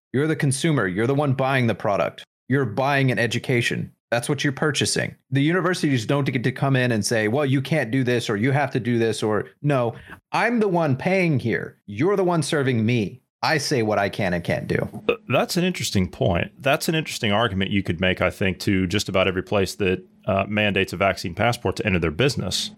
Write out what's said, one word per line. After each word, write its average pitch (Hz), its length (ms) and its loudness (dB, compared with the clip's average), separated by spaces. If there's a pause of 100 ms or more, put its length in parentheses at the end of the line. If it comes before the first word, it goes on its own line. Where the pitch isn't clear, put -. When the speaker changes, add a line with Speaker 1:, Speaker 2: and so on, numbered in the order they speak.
(140)
Speaker 1:
You're 143 140 0
the 156 80 0
consumer. 135 520 0
You're 101 200 0
the 139 80 2
one 139 180 2
buying 135 320 2
the 110 100 2
product. - 480 -2 (260)
You're 135 160 2
buying 135 460 0
an 104 60 0
education. 117 760 0 (180)
That's 123 200 -2
what 143 120 -2
you're 143 120 0
purchasing. - 640 -2 (160)
The 135 100 2
universities 156 640 0
don't 139 260 0
get 127 140 -2
to 127 60 0
come 139 260 0
in 123 160 2
and 104 120 0
say, 110 220 2
"Well, 143 180 0
you 139 160 0
can't 135 300 -2
do 131 140 0
this," 123 240 0
or 107 80 0
"You 123 140 2
have 135 200 0
to 135 80 -2
do 117 180 0
this," 113 240 0
or, 107 280 0 (120)
no, 131 340 0 (360)
I'm 220 300 0
the 208 80 2
one 165 260 2
paying 175 440 0
here. - 380 -4 (100)
You're 139 280 0
the 190 80 2
one 175 180 0
serving 131 440 0
me. 110 360 0 (220)
I 151 140 2
say 127 260 0
what 107 160 0
I 101 80 0
can 92 260 -2
and 85 120 -4
can't - 200 -2
do. - 220 -2 (200)
Speaker 2:
Th-, 120 200 0
that's 170 300 0
an 175 80 2
interesting 110 440 -2
point. 98 480 -2
That's 143 300 0
an 160 80 0
interesting 123 380 -2
argument 101 380 0
you 98 120 2
could 82 160 -2
make, 92 220 2
I 92 80 2
think, 92 300 -2
to 95 280 2
just 98 220 -2
about 92 180 4
every 90 160 -2
place 98 320 0
that, 92 280 0 (220)
uh, 98 220 0
mandates 101 460 0
a 90 40 -8
vaccine 92 380 0
passport 107 400 0
to - 100 -4
enter 92 140 2
their 82 120 0
business. 95 680 -2